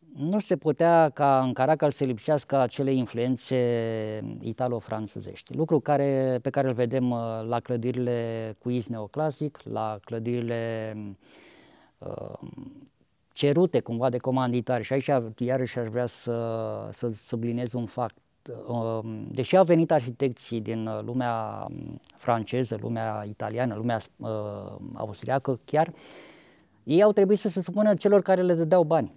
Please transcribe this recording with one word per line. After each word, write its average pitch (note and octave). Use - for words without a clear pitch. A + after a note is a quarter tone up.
nu E3+
se F#3+
putea D#3+
ca C3+
în C3
Caracal C#3+
să -
lipsească C3+
acele C3+
influențe B2+
italo-franțuzești, A2
lucru D#3
care, C3+
pe C#3
care C3+
îl B2+
vedem, B2
uh, A2+
la A#2
clădirile A#2
cu B2
iz B2
neoclasic, C#3
la A2
clădirile, A#2
uh, -
cerute D3
cumva A#2
de B2
comanditari. B2
Și C3
aici, C3+
iarăși, B2
aș A#2
vrea A#2+
să, A2+
să A#2
subliniez A#2
un A#2+
fapt. A2+
Um, A2+
deși B2
au F#3+
venit E3
arhitecții B2
din, A2
uh, G#2+
lumea, A2+
um, -
franceză, A#2
lumea A2+
italiană, A2
lumea, A2+
uh, A2+
austriacă A2+
chiar, D#3+
ei E3
au G#3+
trebuit G3+
să G#3+
se F#3
supună G#3
celor G3
care F#3
le F3+
dădeau E3
bani. D3+